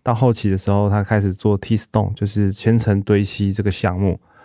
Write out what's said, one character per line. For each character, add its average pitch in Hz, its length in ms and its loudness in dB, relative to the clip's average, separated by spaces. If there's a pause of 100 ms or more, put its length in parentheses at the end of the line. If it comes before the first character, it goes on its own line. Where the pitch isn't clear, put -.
到 120 140 -2
后 120 160 4
期 110 180 -2
的 95 80 0
时 101 140 -2
候 101 180 2
他 104 140 2
开 107 160 0
始 98 140 0
做 101 240 0
T 113 180 -2
Stone， 104 380 -2
就 - 120 -6
是 101 280 0
千 113 260 2
层 104 220 0
堆 101 200 2
漆 98 300 -2
这 98 100 -2
个 101 80 0
项 90 300 -2
目。 95 220 0 (240)